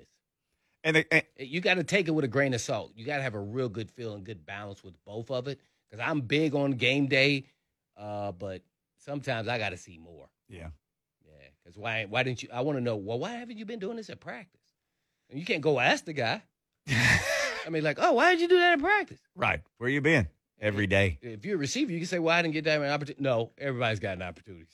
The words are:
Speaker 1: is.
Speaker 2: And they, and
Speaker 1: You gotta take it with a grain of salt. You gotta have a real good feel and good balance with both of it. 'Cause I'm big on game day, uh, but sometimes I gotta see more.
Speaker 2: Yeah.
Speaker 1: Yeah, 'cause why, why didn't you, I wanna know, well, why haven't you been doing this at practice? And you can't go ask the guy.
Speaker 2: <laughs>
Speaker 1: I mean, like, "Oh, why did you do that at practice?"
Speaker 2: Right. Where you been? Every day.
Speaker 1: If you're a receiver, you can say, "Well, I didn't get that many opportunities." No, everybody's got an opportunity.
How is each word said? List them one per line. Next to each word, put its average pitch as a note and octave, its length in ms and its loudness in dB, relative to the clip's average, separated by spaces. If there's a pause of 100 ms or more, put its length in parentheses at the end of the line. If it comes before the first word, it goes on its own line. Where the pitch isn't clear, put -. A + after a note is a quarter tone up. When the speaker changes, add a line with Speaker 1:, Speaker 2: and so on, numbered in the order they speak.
Speaker 1:
is. - 60 -20 (760)
Speaker 2:
And D#3+ 120 2
they, D#3 140 4
and D#3+ 120 6 (160)
Speaker 1:
You C3+ 220 -6
gotta F3+ 220 2
take E3+ 240 0
it E3 60 0
with D#3 120 2
a C3 40 -2
grain C3+ 260 2
of A2+ 60 -2
salt. G#2+ 340 -4
You A2 100 -16
gotta C#3+ 200 -4
have B2 100 -4
a G#2 60 -6
real A#2+ 280 -4
good G#2 220 -8
feel A2+ 240 -10
and G2+ 100 -12
good F#2 220 -14
balance G2+ 380 -12
with F#2 100 -20 (100)
both A2+ 260 -10
of B2+ 180 -2
it. C#3 100 -8 (320)
'Cause G#2+ 100 -16
I'm D3 200 0
big D3 340 2
on C#3 180 2
game B2+ 360 2
day, C3+ 380 2 (500)
uh, G#2 360 -8
but F#2 300 -10 (360)
sometimes C3 500 -6
I A#2+ 100 -2
gotta G2 180 -2
see F2 220 -20
more. D#2+ 300 -20 (200)
Speaker 2:
Yeah. E2+ 200 -14 (580)
Speaker 1:
Yeah, C#2+ 220 -20 (160)
'cause F2 120 -20
why, A2 280 -4
why G#2+ 180 0
didn't B2+ 220 -4
you, - 80 -16
I A#2+ 80 -4
wanna C#3 200 0
know, A#2+ 160 0
well, G#2 220 -4
why F3+ 140 -4
haven't A#3+ 260 -12
you A3 60 -10
been A3+ 160 -10
doing G#3+ 160 -6
this A3 120 -12
at A#2 120 -16
practice? F#3+ 400 -16 (680)
And B2+ 100 -10
you F3 40 -10
can't F3+ 180 0
go C#3 180 4
ask F#3+ 240 4
the E3 80 -8
guy. C#3 300 -2 (240)
Speaker 2:
<laughs> - 220 -18
Speaker 1:
I B4 840 2
mean, D#3 120 -2
like, D3+ 180 0
"Oh, F4 120 6
why C#4+ 200 6
did E4+ 80 2
you E4+ 80 2
do F4+ 100 8
that F4 160 6
at D#4+ 60 2
practice?" F#4 400 0 (140)
Speaker 2:
Right. G#2 260 0 (180)
Where A#2+ 120 -2
you C#3+ 100 2
been? C#3 280 6 (320)
Every G#2 260 0
day. G2 360 4
Speaker 1:
If A2+ 220 -12
you're G3 120 -2
a - 20 -2
receiver, A3+ 340 -2
you E3+ 60 -4
can D#3+ 80 -4
say, F3+ 120 -2
"Well, D#3+ 160 2
I E3+ 80 4
didn't D#3+ 120 0
get D#3 100 -2
that D#3 160 2
many C#3+ 100 0
opportunities." D3 320 -4
No, A#2 360 2
everybody's A#2+ 420 -2
got G2 160 -4
an F2+ 60 -8
opportunity. F2 520 -14